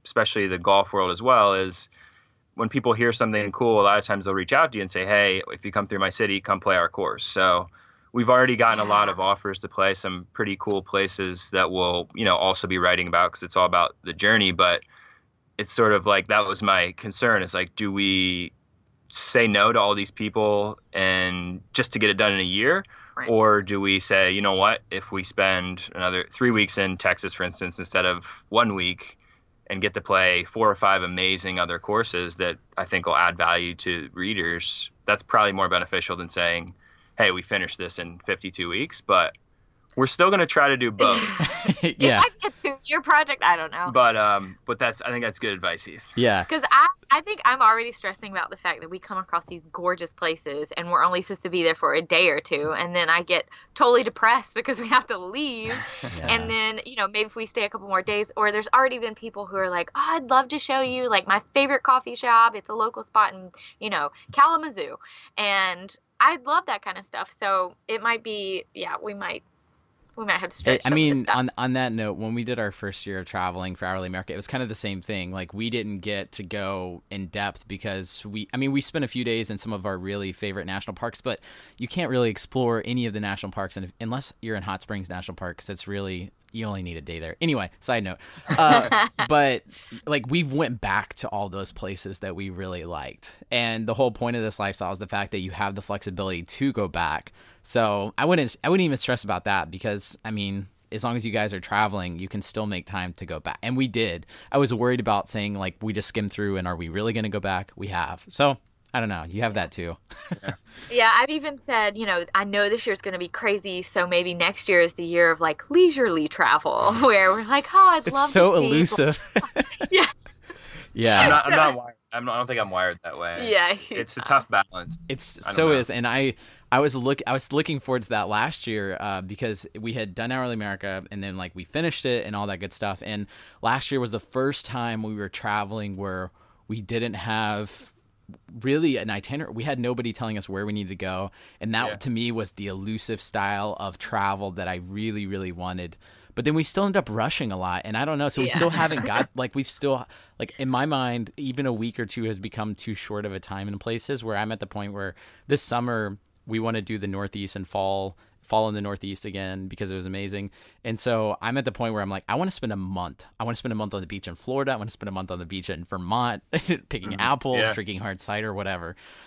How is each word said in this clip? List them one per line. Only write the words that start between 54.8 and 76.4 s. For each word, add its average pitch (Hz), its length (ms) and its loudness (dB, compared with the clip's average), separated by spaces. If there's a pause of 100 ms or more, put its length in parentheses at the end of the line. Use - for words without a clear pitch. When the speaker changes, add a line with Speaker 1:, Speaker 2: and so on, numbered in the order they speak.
Speaker 2:
have 254 200 4
to 214 100 -4
leave. 226 560 -6 (160)
Speaker 3:
<laughs> - 140 -12 (140)
Yeah. 156 100 -6
Speaker 2:
And 226 220 0
then, 220 360 0
you 254 100 -12
know, 208 120 0
maybe 214 200 0
if - 80 -18
we 226 100 -6
stay 220 200 -4
a 208 40 -6
couple 196 180 -12
more 185 140 2
days, 208 360 -2
or 214 140 4
there's 208 220 -2
already 254 260 4
been 220 160 -6
people 208 300 -10
who 196 120 -6
are 190 120 0
like, 175 260 -2
"Oh, 349 60 0 (140)
I'd 262 140 -4
love 262 200 6
to 294 100 -4
show 269 220 0
you, 254 280 -2
like, 196 180 2
my 196 140 2 (120)
favorite 277 300 4
coffee 254 320 2
shop. 233 400 6
It's 202 140 -12
a 214 40 -6
local 226 300 -2
spot 214 300 2
in, 185 180 -18 (280)
you 214 100 -6
know, 151 200 -2 (220)
Kalamazoo." 285 640 2 (400)
And 190 580 0 (240)
I'd 269 260 4
love 320 220 2
that 220 140 -4
kind 185 160 -10
of 196 80 -18
stuff. - 260 -10
So 190 440 0 (120)
it 220 140 -4
might 233 220 0
be, 202 400 -6 (100)
yeah, 175 280 -8
we 208 120 -8
might, 180 300 -10 (720)
we 220 100 -10
might 196 140 2
have 180 120 -6
to - 40 -14
Speaker 3:
I, - 40 -12
Speaker 2:
stretch 131 260 2
Speaker 3:
I 131 40 2
Speaker 2:
some 143 40 4
of 156 60 4
this 156 60 6 (120)
Speaker 3:
mean, 123 60 0
Speaker 2:
stuff. 107 140 2
Speaker 3:
on, 127 200 0
on 127 160 0
that 127 180 0
note, 107 260 -4
when 110 180 -6
we 120 80 -4
did 120 160 -4
our 104 120 -2
first - 360 -10
year 98 100 -6
of 92 80 -6
traveling 92 500 -4
for 90 120 -6
Hourly 95 180 -4
America, 92 260 -8
it 73 40 -8
was 101 100 -10
kind 131 160 -4
of 120 80 -4
the 107 60 -8
same 98 260 -6
thing. 92 300 -6
Like, 95 240 -10
we 113 160 -4
didn't 104 300 -6
get 101 320 -6
to 104 100 -12